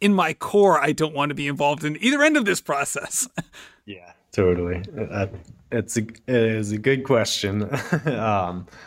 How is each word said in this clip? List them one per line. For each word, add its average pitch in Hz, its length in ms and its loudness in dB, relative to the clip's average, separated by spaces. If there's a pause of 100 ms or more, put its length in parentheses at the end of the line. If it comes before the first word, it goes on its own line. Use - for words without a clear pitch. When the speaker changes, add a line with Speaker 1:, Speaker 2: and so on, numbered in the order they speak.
Speaker 1:
in 202 140 2
my 160 180 0
core, 190 480 4
I 147 120 2
don't 156 200 -2
want 143 160 -2
to 143 60 -6
be 143 120 -4
involved 143 360 0
in 151 200 -4
either 277 200 4
end 302 140 6
of 247 80 2
this 190 160 2
process." - 720 -4
<laughs> - 40 -10 (480)
Speaker 2:
Yeah, 90 280 -16 (180)
totally. 90 520 2 (280)
Uh, 101 160 -2 (440)
it's 113 240 -4
a, 117 60 0
it - 260 -12
is 110 440 0
a 107 80 -4
good 131 240 0
question. 104 640 0 (200)
<laughs> 160 180 -2
Um, 101 580 -2 (220)